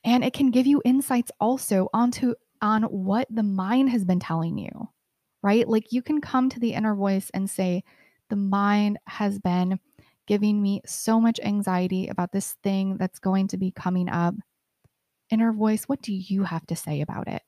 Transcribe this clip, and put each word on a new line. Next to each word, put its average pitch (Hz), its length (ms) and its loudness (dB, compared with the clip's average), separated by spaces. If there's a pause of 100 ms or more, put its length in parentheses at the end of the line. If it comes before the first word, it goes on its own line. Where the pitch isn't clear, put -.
And 240 200 4
it 262 80 0
can 269 180 2
give 247 160 4
you 285 180 4
insights 254 540 2
also 214 540 0
onto, 240 420 0 (260)
on 214 240 2
what 196 460 -2
the 220 140 -2
mind 208 460 2
has 220 140 0
been 180 140 2
telling 165 400 -2
you, - 300 -10 (520)
right? 208 280 4
Like, 220 240 0
you 247 100 -2
can 302 180 0
come 262 280 0
to 254 100 -4
the 233 140 0
inner 214 240 0
voice 196 360 0
and 190 160 -4
say, 180 360 -2 (440)
"The 208 60 -4
mind 202 720 2
has 202 320 -4
been 180 400 0 (480)
giving 208 340 2
me 202 240 0
so - 360 0
much 233 240 2
anxiety 185 640 0
about 180 240 -4
this - 320 -4
thing 190 320 0
that's - 240 -4
going 190 280 0
to - 80 -6
be 185 140 -2
coming 180 380 -2
up. 175 260 0 (960)
Inner 226 220 2
voice, 214 320 0
what 277 180 -4
do 214 100 -6
you 190 300 -2
have 170 240 -4
to 170 80 -4
say 151 280 -4
about - 260 -6
it?" - 200 -6